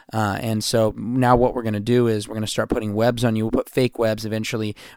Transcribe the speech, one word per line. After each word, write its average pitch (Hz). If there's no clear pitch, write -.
Uh, 107
and 110
so 110
now 123
what 120
we're 123
gonna 107
do 120
is 107
we're 110
gonna 110
start 110
putting 107
webs 117
on 113
you. 110
We'll 113
put 127
fake 127
webs 110
eventually. 110